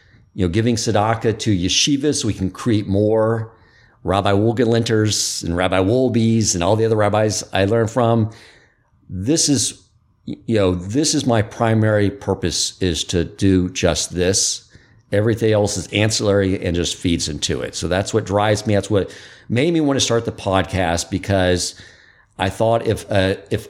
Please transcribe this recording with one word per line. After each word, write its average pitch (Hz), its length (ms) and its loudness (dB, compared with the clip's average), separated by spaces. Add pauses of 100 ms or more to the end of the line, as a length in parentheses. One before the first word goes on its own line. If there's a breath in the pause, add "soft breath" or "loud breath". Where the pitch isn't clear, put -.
(340 soft breath)
you 92 120 0
know, 85 60 -2
giving 113 240 0
tzedakah 110 600 0
to 107 180 0
yeshivas 135 680 0
so 117 60 -2
we 101 60 -2
can 95 160 -4
create 107 360 -2
more 110 680 0 (500 soft breath)
Rabbi 98 280 2
Wogelinters 110 1120 0
and 85 120 -2
Rabbi 90 220 0
Wolbes 113 760 2
and 87 80 -2
all 98 140 2
the 110 80 0
other 113 120 2
rabbis 107 460 0 (100)
I 95 120 2
learn 113 240 2
from. 113 420 2 (800 loud breath)
This 104 400 0
is, - 340 -2 (420)
you - 320 -4
know, 95 180 4
this 104 400 -2
is 151 120 -2
my 117 160 4
primary 110 680 2
purpose, - 680 -4
is 90 240 -2
to 87 200 0
do 92 460 2
just 85 440 -2
this. 90 480 -2 (500 soft breath)
Everything 110 400 2
else 104 240 0
is 87 160 -6
ancillary 101 720 0
and 87 120 -2
just 87 200 -2
feeds 85 320 -2
into 71 340 -4
it. 67 120 -8
So 87 140 -6
that's 92 240 -2
what 107 140 0
drives 104 400 0
me. 107 80 2
That's 98 160 0
what 98 260 -2 (320 loud breath)
made 131 240 0
me 165 80 2
want 139 160 2
to 117 80 0
start 117 200 0
the 107 80 -4
podcast, 92 800 -2
because 92 720 -2 (580 loud breath)
I 95 120 -2
thought 113 360 0
if, 104 240 -2
uh, 98 260 2 (140)
if 107 200 -4